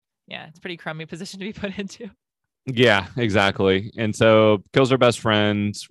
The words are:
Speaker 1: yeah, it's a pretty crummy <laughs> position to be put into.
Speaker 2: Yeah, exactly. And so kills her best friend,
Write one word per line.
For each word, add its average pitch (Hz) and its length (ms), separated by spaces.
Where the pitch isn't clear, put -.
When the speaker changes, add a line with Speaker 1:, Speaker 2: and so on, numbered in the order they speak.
Speaker 1:
yeah, 127 180
it's 156 140
a - 20
pretty 175 160
crummy 160 280
<laughs> - 20
position 190 320
to 190 60
be 190 60
put 196 280
into. 202 320
Speaker 2:
Yeah, 110 400
exactly. 98 800
And 107 180
so 110 460
kills 131 200
her 131 80
best 120 200
friend, 104 540